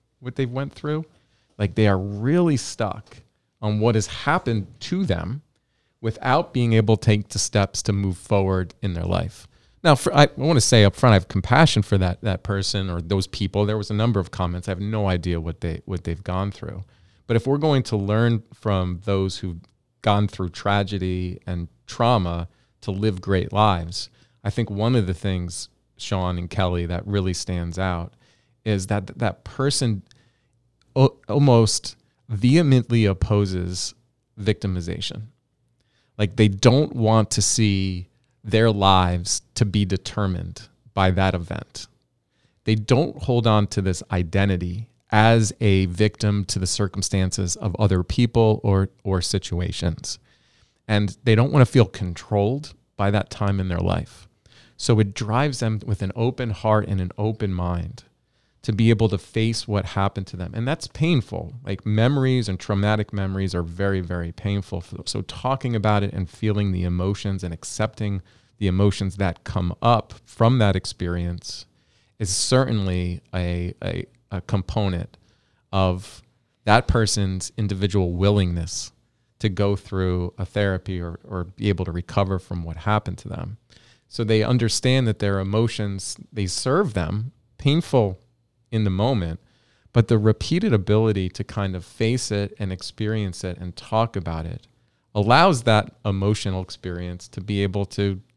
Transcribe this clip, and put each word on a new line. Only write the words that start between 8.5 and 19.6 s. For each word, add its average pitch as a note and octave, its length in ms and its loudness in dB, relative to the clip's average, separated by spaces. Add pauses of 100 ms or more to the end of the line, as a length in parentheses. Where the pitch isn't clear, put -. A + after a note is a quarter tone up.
in G2 120 -4
their F2 120 -4
life. F2 440 -4 (340)
Now, D#3 140 6
for, - 180 -2
I C#3+ 220 8
wanna C#3+ 240 2
say G#2+ 240 6
up G2 100 4
front, B2 180 4
I - 20 8
have F2+ 140 2
compassion B2 540 4
for G2+ 160 0
that, F2+ 240 0
that G2 220 -2
person G2 460 -2
or E2+ 100 -4
those F#2 260 0
people. G2+ 400 -2
There G#2+ 120 -2
was G#2 120 -6
a G#2 40 -4
number G#2+ 260 2
of F2 100 -4
comments. F2 380 -4
I G2 40 -2
have F2+ 80 -6
no G#2 280 -2
idea F2 320 0
what E2 200 -8
they, D#2+ 240 -6
what F2+ 200 -8
they've F2 180 -6
gone F#2+ 300 -4
through. - 320 -12 (420)
But A#2 100 0
if A2+ 100 0
we're C#3 120 2
going D3 260 2
to A2+ 120 -4
learn G#2+ 480 2 (100)
from F2+ 500 -2
those G2 340 -2
who've E2+ 220 -8 (420)